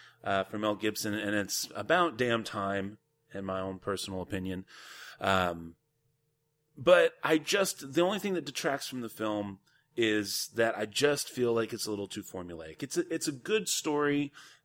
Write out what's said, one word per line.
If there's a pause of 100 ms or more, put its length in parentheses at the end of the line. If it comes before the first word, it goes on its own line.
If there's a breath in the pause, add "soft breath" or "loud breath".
(240 soft breath)
uh,
for
Mel
Gibson,
and
it's
about
damn
time, (340)
in
my
own
personal
opinion. (560 loud breath)
Um, (1000)
but (100)
I
just,
the
only
thing
that
detracts
from
the
film (360)
is
that
I
just
feel
like
it's
a
little
too
formulaic.
It's
a,
it's
a
good
story, (320 soft breath)